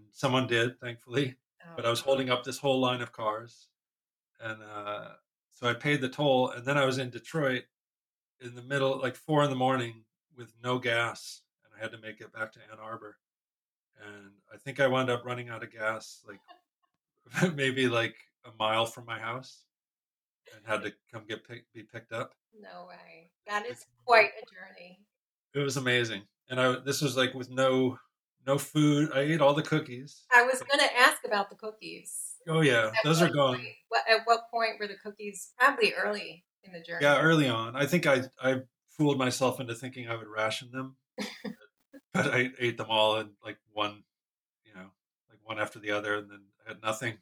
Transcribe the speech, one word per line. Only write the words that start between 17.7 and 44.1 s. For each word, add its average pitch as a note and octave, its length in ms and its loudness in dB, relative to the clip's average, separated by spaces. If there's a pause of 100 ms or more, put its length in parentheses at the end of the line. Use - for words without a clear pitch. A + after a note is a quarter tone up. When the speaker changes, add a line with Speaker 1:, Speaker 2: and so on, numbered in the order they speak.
Speaker 1:
like, A#2 280 0 (300)
a A#2 120 -16
mile A2 280 2
from B2 200 -14
my A2+ 140 -10
house A#2+ 460 -10 (880)
and - 100 -20
had G#2+ 180 -2
to G#2 100 -8 (180)
come G#2+ 160 -16
get G#2+ 200 -10
pick-, A#2+ 260 -20
be G#2+ 100 -20
picked A2+ 300 -18
up. A#2 200 -10 (260)
Speaker 2:
No F3+ 280 -18
way. F3 420 -20 (180)
That G#3 180 -4
Speaker 1:
It B3 80 -10
Speaker 2:
is - 120 -20 (200)
quite A3 260 8 (100)
a - 120 -16
journey. F#3 460 -20 (540)
Speaker 1:
It C#3 60 -2
was C#3 180 -2
amazing. A#2+ 460 0 (260)
And B2+ 120 -4
I, B2+ 240 4
this C#3 160 -2
was, C3 160 0
like, B2+ 160 2
with B2+ 180 -10
no, C3 480 2 (480)
no C#3+ 100 2
food. D3 560 2
I C3+ 80 2
ate D3+ 200 2
all C#3+ 120 8
the D3 100 0
cookies. C#3 600 -6 (100)
Speaker 2:
I A#3+ 100 8
was B3+ 200 0
gonna C#4 240 2 (100)
ask C#4+ 280 6
about G#3 240 -2
the - 80 -20
cookies. - 800 -14 (120)
Speaker 1:
Oh, D#3+ 140 2
yeah. A#2+ 260 6
Speaker 2:
At A3 160 0
Speaker 1:
Those E3+ 160 4
Speaker 2:
what E3+ 120 6
Speaker 1:
are - 20 -8
gone. C3+ 240 4
Speaker 2:
point, A#2+ 100 -10 (220)
what, A3+ 200 0
at A3 160 6
what A3+ 240 2
point A3+ 300 -2
were G#3 80 -6
the G3 80 -10
cookies? G#3 640 -14
Probably B3 340 4
early G3 520 -6 (180)
in F#3 80 -20
the F3 80 -14
journey. E3+ 240 -6
Speaker 1:
Yeah, C#3+ 160 6
early D#3 300 6
on. A2+ 260 -2
I C#3 100 0
think D#3+ 220 2
I, C3 160 4 (180)
I C3 200 2 (260)
fooled C#3+ 320 2
myself B2+ 400 0
into A#2 160 -8
thinking B2 340 -12
I A#2 60 -2
would A2 120 -10
ration A2 440 -4
them. C3 240 -8 (240)
Speaker 2:
<laughs> G#3 60 -6 (840)
Speaker 1:
But D#3+ 220 0
I B2+ 160 0 (100)
ate A#2 180 -2
them A2+ 120 -8
all G#2+ 300 4
in, G#2 100 -8 (160)
like, G#2 120 -14 (140)
one, G#2 320 -6 (640)